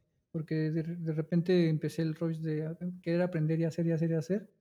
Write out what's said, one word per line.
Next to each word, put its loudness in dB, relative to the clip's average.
porque -2
de, 0
de -4
repente 4
empecé 0
el -2
rush -4
de -2
a-, -6
querer 2
aprender 0
y 2
hacer 0
y 2
hacer 2
y 2
hacer, -2